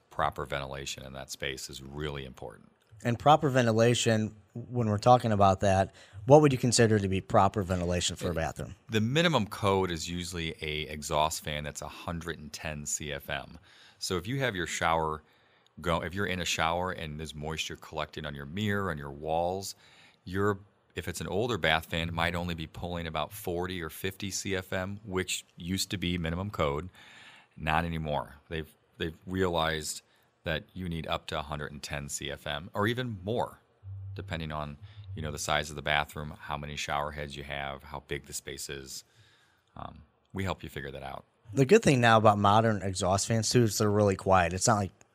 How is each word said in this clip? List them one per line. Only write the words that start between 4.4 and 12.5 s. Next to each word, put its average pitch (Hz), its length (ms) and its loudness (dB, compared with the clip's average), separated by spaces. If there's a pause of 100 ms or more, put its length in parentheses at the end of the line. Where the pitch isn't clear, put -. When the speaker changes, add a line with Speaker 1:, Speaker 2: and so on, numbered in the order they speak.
Speaker 2:
when 117 340 -2
we're 104 100 2
talking 120 320 6
about 98 300 6
that, 95 340 4 (320)
what 147 140 12
would 147 120 6
you 127 60 0
consider 110 400 6
to 101 80 0
be 95 140 2
proper 98 420 4
ventilation 87 540 0
for 92 120 -6
a - 20 0
Speaker 1:
It 82 60 -4
Speaker 2:
bathroom? 76 380 -6 (160)
Speaker 1:
The 110 100 2
minimum 135 460 2
code 95 440 2
is 82 200 -6
usually 87 500 -6
a 76 300 -4
exhaust 76 540 0
fan 76 180 -4
that's 71 180 -8
a 76 80 -10
hundred 85 500 -8
and 73 140 -14